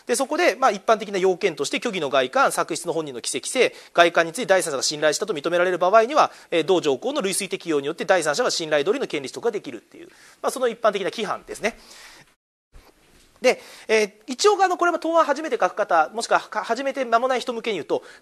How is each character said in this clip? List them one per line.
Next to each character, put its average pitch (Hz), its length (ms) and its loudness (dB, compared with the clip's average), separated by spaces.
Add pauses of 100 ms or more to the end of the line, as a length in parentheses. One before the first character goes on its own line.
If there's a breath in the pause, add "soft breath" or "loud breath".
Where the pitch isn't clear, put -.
で、 247 100 0
そ 262 100 -2
こ 302 100 -4
で、 311 200 2
ま 262 120 2
あ、 - 20 6
一 202 140 -6
般 220 140 4
的 208 140 -8
な 196 60 -2
要 185 180 2
件 175 180 -2
と 143 100 -4
し - 60 -4
て、 277 80 -4
虚 240 160 -4
偽 185 60 -4
の 143 100 -4
外 131 200 2
観、 254 220 2
作 170 240 -4
出 147 100 -10
の 165 60 -2
本 160 120 -4
人 139 100 -12
の 117 60 -10
奇 - 160 -8
跡 - 120 -8
性、 165 260 0 (180 loud breath)
外 170 200 4
観 165 140 2
に 160 60 -10
つ - 60 -10
い 254 40 -6
て 208 40 -4
第 190 160 4
三 156 100 -4
者 139 40 -4
が 123 60 -4
信 151 180 -4
頼 151 120 2
し 151 60 -4
た 208 80 -4
と 208 80 -6
認 151 160 -4
め 175 80 0
ら 175 60 2
れ 185 60 2
る 180 80 -2
場 180 180 2
合 226 80 8
に 262 100 -4
は、 202 180 4 (180 loud breath)
え 170 100 2
ー、 151 40 -2
同 180 160 4
条 139 180 0
項 240 140 -6
の 294 80 -2
類 190 140 -2
推 190 140 -6
適 185 200 -6
用 147 120 0
に 139 60 -6
よ 147 60 -4
っ - 40 -10
て 196 80 -8
第 180 180 2
三 147 120 0
者 247 80 -2
は 233 80 2
信 156 200 -4
頼 147 140 2
通 185 100 0
り 277 60 -4
の 214 60 -2
権 147 160 -6
利 127 60 -10
取 - 60 -14
得 127 100 -10
が 240 60 0
で 202 100 -6
き 143 100 -12
る 113 80 -12
っ - 20 -16
て - 180 -20
い - 60 -20
う、 - 40 -20 (340 soft breath)
ま - 60 -2
あ、 - 20 0
そ 254 100 -8
の 254 80 0
一 226 120 -6
般 214 120 2
的 196 100 -4
な 170 80 -4
規 226 140 -8
範 123 220 -6
で 107 80 -14
す - 60 -16
ね。 202 180 -4 (1600 loud breath)
で、 233 180 2 (260 loud breath)
え 220 180 2
ー、 196 80 -6 (140)
一 277 220 2
応、 392 140 4
あ 370 60 4
の、 359 100 -2
こ 339 80 2
れ 349 60 2
も 330 60 -4
答 330 200 2
案 320 60 6
初 285 180 0
め 320 80 -8
て 233 100 0
書 185 80 4
く - 60 -4
方、 170 400 2
も 214 80 -6
し - 60 -6
く 208 60 4
は、 165 60 4
か-、 202 240 -8
始 233 200 -4
め 269 100 -4
て 269 100 -4
間 226 140 2
も 254 100 0
な 262 80 0
い 226 40 -2
人 254 120 -6
向 233 80 -6
け 226 100 -6
に 202 60 -2
言 147 60 -6
う - 20 -10
と、 - 180 -2 (200 loud breath)